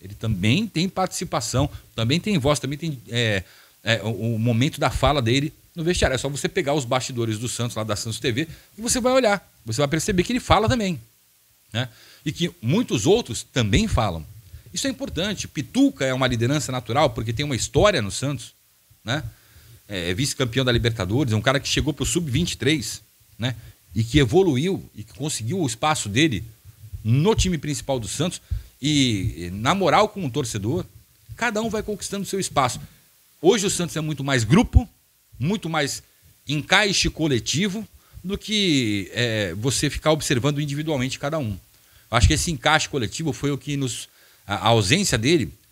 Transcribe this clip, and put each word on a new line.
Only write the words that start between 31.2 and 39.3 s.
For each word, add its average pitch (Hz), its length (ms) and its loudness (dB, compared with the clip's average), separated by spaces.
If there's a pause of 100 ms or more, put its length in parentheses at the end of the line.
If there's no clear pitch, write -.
cada 226 260 -2
um 226 80 -2
vai 208 140 -2
conquistando 202 420 -6
seu 196 140 -4
espaço. 131 400 0 (640)
Hoje 202 240 6
o 185 40 2
Santos 170 260 -2
é 156 60 -2
muito 151 220 -4
mais 135 200 2
grupo, 196 440 6 (500)
muito 170 320 -2
mais 151 320 -2 (460)
encaixe 175 640 2
coletivo 165 800 0 (360)
do 190 140 -4
que, 135 760 0
é, 107 420 0